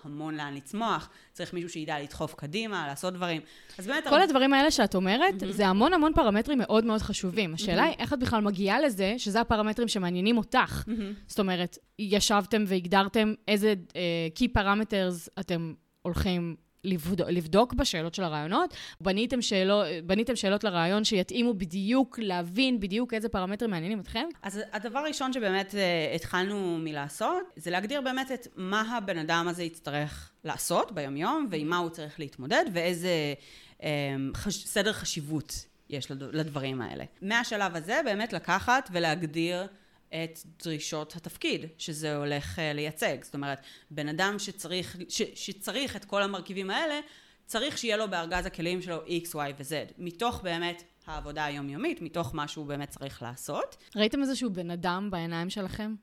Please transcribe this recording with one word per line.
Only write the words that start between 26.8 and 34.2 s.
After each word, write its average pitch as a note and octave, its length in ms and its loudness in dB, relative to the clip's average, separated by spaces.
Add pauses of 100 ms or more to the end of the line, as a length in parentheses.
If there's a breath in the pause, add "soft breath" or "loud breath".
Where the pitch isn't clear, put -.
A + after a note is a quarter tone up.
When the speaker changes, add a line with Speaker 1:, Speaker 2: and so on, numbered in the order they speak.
Speaker 1:
מלעשות, D#3+ 640 -2 (140)
זה D#3+ 140 -8
להגדיר G#3 300 -2
באמת C4 320 -2
את A#3+ 240 -8
מה G#3+ 400 0
הבן G3 220 -2
אדם E3 300 0
הזה F3 140 -4
יצטרך D3 720 -6 (120)
לעשות - 480 0
ביומיום, F3 580 -2
ועם D3+ 180 -2
מה F3 80 2
הוא E3+ 140 0
צריך D3+ 300 -12
להתמודד, D3+ 520 0
ואיזה, E3+ 600 0 (480 loud breath)
אה, D#3 60 -4 (460)